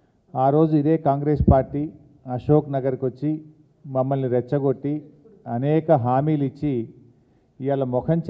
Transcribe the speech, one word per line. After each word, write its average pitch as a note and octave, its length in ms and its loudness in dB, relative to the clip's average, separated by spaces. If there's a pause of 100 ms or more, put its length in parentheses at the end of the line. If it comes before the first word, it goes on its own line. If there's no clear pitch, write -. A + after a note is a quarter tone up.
(360)
ఆ C3 140 2
రోజు D#3 260 4
ఇదే D3+ 200 2
కాంగ్రెస్ C#3+ 460 0 (100)
పార్టీ C#3+ 400 0 (400)
అశోక్ C#3+ 400 2
నగర్కి C3 320 -4
వచ్చి D3+ 400 -4 (420)
మమ్మల్ని C3 420 -2
రెచ్చగొట్టి C3+ 840 -2 (340)
అనేక C#3+ 460 0
హామీలు C#3 520 2
ఇచ్చి C3 500 -4 (680)
ఇవాళ C3+ 240 -2
ముఖం B2+ 460 -2